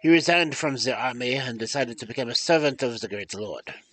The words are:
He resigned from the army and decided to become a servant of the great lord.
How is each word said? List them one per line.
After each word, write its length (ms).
He 80
resigned 480
from 200
the 200
army 380
and 240
decided 400
to 80
become 220
a 60
servant 480
of 180
the 80
great 260
lord. 400